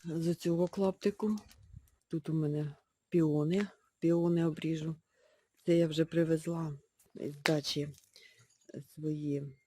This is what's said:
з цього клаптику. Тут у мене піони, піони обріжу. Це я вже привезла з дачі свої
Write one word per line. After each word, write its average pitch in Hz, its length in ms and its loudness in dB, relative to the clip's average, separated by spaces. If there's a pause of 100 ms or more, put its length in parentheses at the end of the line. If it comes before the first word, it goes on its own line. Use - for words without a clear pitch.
з 165 300 -2
цього 170 340 0
клаптику. 202 680 -2 (720)
Тут 165 200 -6
у 156 60 0
мене 151 420 -2 (320)
піони, 160 580 2 (340)
піони 170 460 2
обріжу. 160 500 -4 (720)
Це 170 100 6
я 170 100 6
вже 156 180 0
привезла 160 760 0 (360)
з 143 280 -10
дачі 147 460 0 (1040)
свої 147 640 -6 (100)